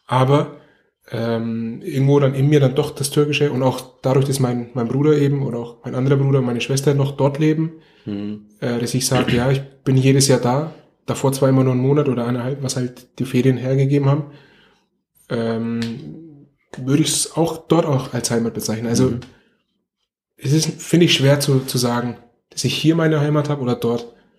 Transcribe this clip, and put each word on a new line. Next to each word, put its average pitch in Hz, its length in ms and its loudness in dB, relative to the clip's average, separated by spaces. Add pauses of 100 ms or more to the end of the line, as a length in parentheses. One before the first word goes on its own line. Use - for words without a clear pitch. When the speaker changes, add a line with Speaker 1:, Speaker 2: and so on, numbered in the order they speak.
Speaker 1:
Aber, 135 500 0 (540)
ähm, 117 720 -6
irgendwo 143 340 2
dann 135 160 2
in 135 140 2
mir 151 100 6
dann 131 160 2
doch 143 160 -2
das - 200 -6
Türkische 147 420 0
und 127 100 -2
auch - 400 -4
dadurch, 135 240 2
dass 131 140 -2
mein, 120 340 -2
mein 117 140 -2
Bruder 147 280 2
eben 139 300 0
oder 117 120 -6
auch 117 260 -12
mein 127 100 -8
anderer 131 220 2
Bruder 135 240 2
und 123 60 -2
meine 120 140 -2
Schwester 139 340 0
noch 139 180 0
dort 139 260 0
leben, 156 360 0 (300)
Speaker 2:
Mhm. 104 420 -8 (140)
Speaker 1:
äh, 120 180 -4
dass 117 160 -4
ich 131 120 -2
sag, 127 260 0
ja, 123 180 0
ich 135 100 0 (240)
bin 131 120 2
jedes 135 320 4
Jahr 127 120 4
da, 139 320 -2 (340)
davor 131 260 -2
zwar 135 160 0
immer 131 140 4
nur 131 120 2
einen 127 80 0
Monat 139 260 2
oder 120 180 -2
eineinhalb, 127 360 -4
was - 140 -6
halt - 440 -8
die 120 40 -2
Ferien 127 320 2
hergegeben 135 520 2
haben, 147 160 2 (1040)
ähm, 113 520 -4 (960)
würde 135 260 0
ich's - 340 -2
auch 160 200 -2 (120)
dort 165 180 4
auch 139 260 -2
als 123 180 -4
Heimat 113 240 0
bezeichnen. 113 340 -6
Also 120 220 2
Speaker 2:
Mhm. 123 100 -4 (1160)
Speaker 1:
es 135 160 -2
ist, 160 300 0
finde 170 240 4
ich, - 80 4
schwer 139 260 4
zu, 135 200 2
zu 131 180 -4
sagen, 120 380 -2 (340)
dass - 140 -10
ich 123 100 0
hier 156 220 2
meine 156 240 2
Heimat 147 280 0
hab 143 120 -2
oder 123 160 0
dort. - 380 -4 (240)